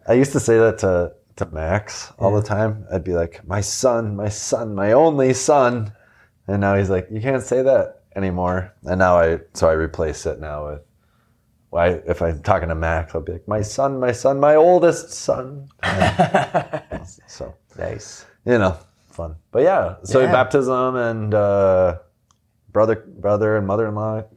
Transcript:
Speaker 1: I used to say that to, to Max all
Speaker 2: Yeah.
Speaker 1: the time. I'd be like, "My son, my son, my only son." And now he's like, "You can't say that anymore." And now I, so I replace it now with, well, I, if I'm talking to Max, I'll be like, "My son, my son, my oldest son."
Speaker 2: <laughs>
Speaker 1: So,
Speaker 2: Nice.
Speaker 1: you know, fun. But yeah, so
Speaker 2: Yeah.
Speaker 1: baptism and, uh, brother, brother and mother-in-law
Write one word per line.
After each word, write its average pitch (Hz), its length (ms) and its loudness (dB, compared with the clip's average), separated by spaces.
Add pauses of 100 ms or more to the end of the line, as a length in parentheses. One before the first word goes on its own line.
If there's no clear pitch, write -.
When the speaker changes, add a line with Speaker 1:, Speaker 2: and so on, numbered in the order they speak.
Speaker 1:
I 113 60 4
used 139 200 4
to 143 60 2
say 113 200 4
that 113 200 4
to, 87 340 0 (240)
to - 100 -6
Max 80 720 -6
all 98 140 2
Speaker 2:
Yeah. 107 80 2
Speaker 1:
the 107 40 -2
time. 107 480 -4
I'd 90 100 -2
be 92 100 -6
like, 85 340 -4
"My 98 140 -4
son, 117 540 -2
my 104 140 -6
son, 110 460 -6
my 101 160 0
only 139 420 4
son." 123 580 0 (560)
And 101 140 -2
now 98 140 2
he's 98 140 0
like, 92 200 -2
"You 110 120 -8
can't 131 200 -2
say 123 220 0
that 127 380 0 (140)
anymore." 90 580 -4 (120)
And 90 140 -2
now 90 180 4
I, 82 220 2 (140)
so - 160 2
I 80 40 4
replace 80 520 -4
it 78 140 -6
now 76 280 -10
with, 73 140 -12 (880)
well, 85 120 0
I, 87 40 4 (180)
if - 160 -4
I'm 82 220 -2
talking 90 260 0
to 82 60 -4
Max, 82 400 -4
I'll 82 60 -6
be 80 100 -10
like, 92 160 -12
"My 107 140 -2
son, 135 380 -4
my 127 120 0
son, 135 280 0
my 147 160 6
oldest 165 540 4
son." 135 600 -8 (120)
Speaker 2:
<laughs> - 1000 -2 (480)
Speaker 1:
So, - 280 -16 (240)
Speaker 2:
Nice. - 460 -12 (200)
Speaker 1:
you 120 140 4
know, 92 180 2 (320)
fun. 80 260 -12 (160)
But 120 120 2
yeah, 127 400 2
so 104 180 2
Speaker 2:
Yeah. 131 100 2
Speaker 1:
baptism 127 640 0
and, 113 380 -4
uh, 95 640 2 (760)
brother, 110 360 0
brother 104 500 -2
and 101 80 -2
mother-in-law 107 580 -4 (140)